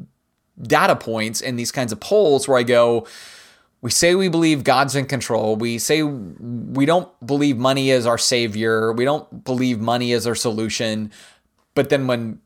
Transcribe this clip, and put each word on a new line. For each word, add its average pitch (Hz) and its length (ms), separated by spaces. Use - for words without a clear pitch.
data 151 340
points 110 460
and 123 160
these 120 140
kinds 127 200
of 107 80
polls 156 480
where 135 100
I 123 60
go, 120 440
"We 120 100
say 175 240
we 190 140
believe 160 340
God's 131 320
in 139 100
control. 110 500
We 117 220
say 151 260
we 120 840
don't 175 240
believe 143 320
money 135 340
is 127 140
our 117 120
savior. 113 760
We 120 140
don't 147 380
believe 127 360
money 120 320
is 117 160
our 117 80
solution." 110 760
But 139 140
then 135 180
when 117 380